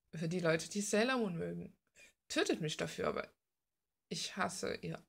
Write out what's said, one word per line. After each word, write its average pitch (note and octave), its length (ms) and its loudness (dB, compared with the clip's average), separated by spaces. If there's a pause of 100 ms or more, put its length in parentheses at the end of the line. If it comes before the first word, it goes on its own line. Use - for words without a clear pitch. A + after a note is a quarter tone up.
(120)
Für E3 160 -2
die F3+ 100 0
Leute, E3 300 4
die G#3 120 -2
Sailor A3 360 4
Moon G3 200 0
mögen. F3 380 -6 (540)
Tötet - 320 2
mich D#3 160 -2
dafür, - 300 -2
aber - 260 -2 (760)
ich - 300 -6
hasse - 380 -2
ihr - 340 -8